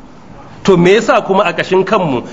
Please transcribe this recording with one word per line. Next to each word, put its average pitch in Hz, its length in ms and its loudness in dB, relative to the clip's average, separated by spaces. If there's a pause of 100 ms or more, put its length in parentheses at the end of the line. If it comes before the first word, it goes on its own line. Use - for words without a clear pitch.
(640)
To 190 120 4
me 175 180 4
yasa 226 320 0
kuma 196 180 0
a 170 80 -4
ƙashin 185 320 -2
kanmu, 165 380 -2 (100)